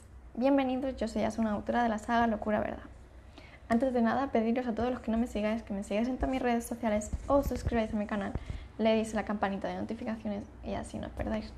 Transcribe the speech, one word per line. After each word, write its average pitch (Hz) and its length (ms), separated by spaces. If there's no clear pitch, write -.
Bienvenidos, 262 640
yo 214 100
soy 226 160
Asuna, 220 300
autora 226 300
de 240 40
la 220 120
saga 233 280
Locura 214 320
Verdad. - 240
Antes 240 240
de 240 80
nada, 233 260
pediros 233 400
a 220 80
todos 240 160
los 254 80
que - 100
no 220 80
me 233 80
sigáis, 220 380
que - 100
me 196 120
sigáis 220 240
en 254 80
todas 262 140
mis 262 100
redes 240 240
sociales 214 460
o 277 160
suscribáis 233 500
a - 20
mi 208 120
canal, 208 260
le 220 120
deis 220 240
a - 20
la 202 80
campanita 196 460
de 180 80
notificaciones 220 680
y 208 80
así 220 260
no - 80
os - 60
perdáis 220 440